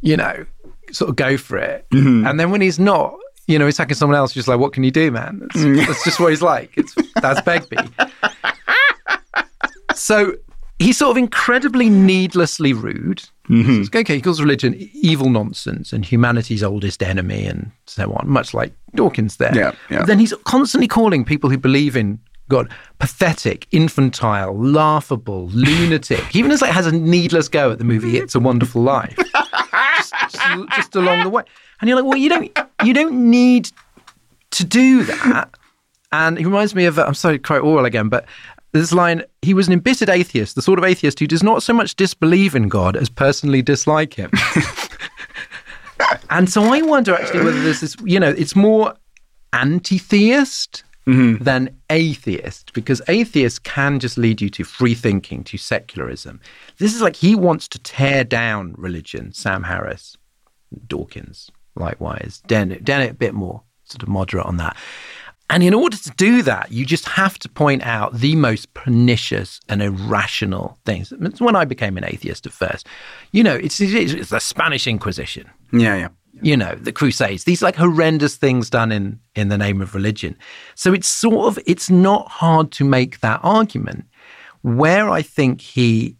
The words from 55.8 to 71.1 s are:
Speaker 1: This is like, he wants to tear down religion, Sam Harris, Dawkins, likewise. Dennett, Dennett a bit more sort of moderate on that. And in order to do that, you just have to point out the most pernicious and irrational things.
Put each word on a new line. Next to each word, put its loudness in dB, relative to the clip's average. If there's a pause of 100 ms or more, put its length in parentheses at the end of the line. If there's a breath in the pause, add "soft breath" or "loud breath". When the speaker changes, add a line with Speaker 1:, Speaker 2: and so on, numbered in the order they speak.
Speaker 1:
This -2
is -4
like, 0
he 4
wants 0
to -14
tear -2
down -4
religion, -12
Sam -6
Harris, -10 (720)
Dawkins, -14 (240)
likewise. -10
Dennett, -2
Dennett -2
a -18
bit -4
more -10 (200)
sort -18
of -10
moderate -4
on -6
that. -6 (720 loud breath)
And 2
in 4
order 0
to -16
do 2
that, -4
you -4
just -4
have -2
to -16
point 0
out -4
the 2
most 0
pernicious 0
and -2
irrational -4
things. -6